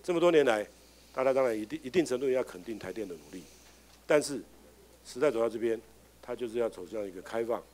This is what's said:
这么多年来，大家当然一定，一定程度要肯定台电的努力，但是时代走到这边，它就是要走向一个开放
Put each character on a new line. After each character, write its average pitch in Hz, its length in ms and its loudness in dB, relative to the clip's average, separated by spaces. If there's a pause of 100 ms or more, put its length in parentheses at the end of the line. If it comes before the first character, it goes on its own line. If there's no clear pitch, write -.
这 175 140 -2
么 165 40 2
多 175 120 8
年 151 120 8
来， 107 240 2 (460)
大 131 100 -2
家 135 80 4
当 131 140 4
然 113 100 0
一 107 80 -4
定， 139 200 -8
一 123 80 -8
定 170 120 4
程 127 160 0
度 139 80 0
要 127 160 2
肯 - 200 -10
定 107 160 -8
台 92 120 -10
电 104 160 -8
的 87 60 -10
努 78 80 -14 (100)
力， 92 120 -14 (640)
但 151 120 4
是 135 220 -4 (640)
时 - 140 -12
代 147 100 4
走 113 100 0
到 117 80 2
这 110 120 -4
边， 113 200 0 (420)
它 123 140 -10
就 117 120 -8
是 110 100 -6
要 113 120 0
走 90 160 -10
向 104 180 -8
一 95 80 -8
个 90 100 -14
开 113 220 -4
放 110 180 -2 (120)